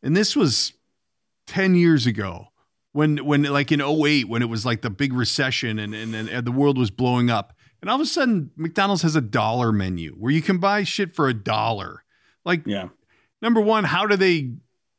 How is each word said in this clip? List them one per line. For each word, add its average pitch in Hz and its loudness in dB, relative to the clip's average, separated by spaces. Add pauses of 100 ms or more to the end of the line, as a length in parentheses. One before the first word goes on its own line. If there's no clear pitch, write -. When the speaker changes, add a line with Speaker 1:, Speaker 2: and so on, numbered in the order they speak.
Speaker 1:
and 147 0
this 208 2
was 156 2 (720)
ten 190 2
years 160 4
ago, 98 -4 (420)
when, 151 2
when, 143 4
like, 143 0
in 147 2
oh 147 2
eight, 139 2
when 113 -2
it 120 0
was, 113 -4
like, 120 -2
the 120 -4
big 131 -2
recession 123 -2
and, 107 -8
and, 110 -8
and 110 -6
the 120 -4
world 139 2
was 113 0
blowing 123 2
up, 110 -2 (240)
and 180 -6
all 247 0
of 285 0
a - -2
sudden 226 -2
McDonald's 175 -2
has 160 2
a 156 2
dollar 113 0
menu 92 -2
where 117 -4
you 156 2
can 185 0
buy 196 0
shit 190 -4
for 143 0
a 127 0
dollar. 107 -4 (440)
Like, 170 -2
Speaker 2:
Yeah. 98 -6 (520)
Speaker 1:
number 226 2
one, 214 2
how 175 0
do 208 2
they 170 2 (460)